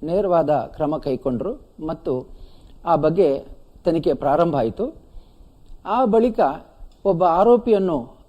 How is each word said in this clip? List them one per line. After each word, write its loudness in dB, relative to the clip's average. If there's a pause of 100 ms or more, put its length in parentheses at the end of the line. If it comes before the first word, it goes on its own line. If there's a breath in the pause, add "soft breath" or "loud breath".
ನೇರವಾದ 0
ಕ್ರಮ -2
ಕೈಗೊಂಡರು -6 (120)
ಮತ್ತು -6 (580 soft breath)
ಆ 2
ಬಗ್ಗೆ 2 (460)
ತನಿಖೆ 0
ಪ್ರಾರಂಭ 0
ಆಯಿತು. -6 (760 soft breath)
ಆ 0
ಬಳಿಕ 2 (680)
ಒಬ್ಬ 2
ಆರೋಪಿಯನ್ನು 2 (120)